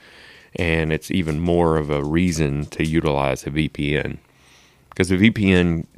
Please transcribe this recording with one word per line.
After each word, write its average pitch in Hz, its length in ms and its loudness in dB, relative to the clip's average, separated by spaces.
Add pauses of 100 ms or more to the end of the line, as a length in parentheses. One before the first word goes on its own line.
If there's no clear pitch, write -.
(560)
And 80 380 0
it's - 180 -6
even 80 280 -2
more 85 380 2
of 73 120 -2
a 73 140 -2
reason 78 640 0
to - 180 -4
utilize 71 600 0
a - 40 -8
V 76 180 -2
P 73 300 -4
N, 69 220 -6 (760)
'cause 90 140 0
the 92 80 2
V 107 140 6
P 101 200 2
N 87 360 2 (100)